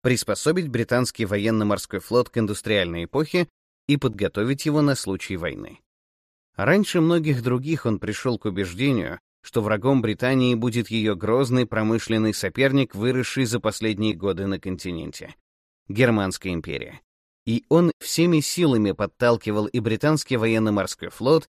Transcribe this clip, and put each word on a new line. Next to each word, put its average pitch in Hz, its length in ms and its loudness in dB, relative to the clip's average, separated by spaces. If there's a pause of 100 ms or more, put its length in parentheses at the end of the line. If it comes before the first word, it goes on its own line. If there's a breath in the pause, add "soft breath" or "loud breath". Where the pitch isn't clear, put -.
приспособить 147 680 0
британский 120 580 0
военно-морской 104 720 0
флот 123 300 0
к - 80 -4
индустриальной 98 680 -2
эпохе 156 440 0 (380)
и 143 120 2
подготовить 107 680 -2
его 151 160 2
на 143 140 4
случай 95 420 -6
войны. 64 440 -8 (760)
Раньше 175 460 2
многих 156 400 2
других 131 420 -2
он 110 140 0
пришел 104 400 -4
к - 80 -6
убеждению, 98 720 -2 (240)
что - 180 -2
врагом 110 400 2
Британии 123 540 2
будет 117 340 -2
ее 107 280 0
грозный 120 500 2
промышленный 110 680 0
соперник, 131 600 0
выросший 123 500 -2
за 117 160 -2
последние 107 540 -2
годы 95 320 -2
на 98 120 -4
континенте — 87 760 -10 (540)
Германская 101 680 2
империя. - 480 -8 (420)
И 117 240 -2
он 165 300 4
всеми 165 420 2
силами 123 520 2
подталкивал 107 760 0
и 123 140 -2
британский 127 580 0
военно-морской 110 720 0
флот 156 440 2